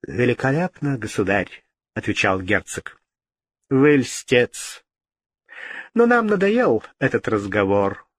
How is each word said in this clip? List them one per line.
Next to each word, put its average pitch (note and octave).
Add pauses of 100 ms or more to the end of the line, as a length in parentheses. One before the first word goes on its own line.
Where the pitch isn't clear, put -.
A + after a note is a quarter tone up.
«Великолепно, C3+
государь», — G2+ (320)
отвечал G2
герцог. - (720)
Вы C#3
льстец. - (1080)
Но A#3
нам A#3
надоел G3+ (160)
этот B2
разговор. G2+ (120)